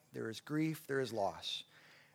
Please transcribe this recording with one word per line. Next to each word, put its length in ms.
there 180
is 120
grief, 460
there 120
is 140
loss. 500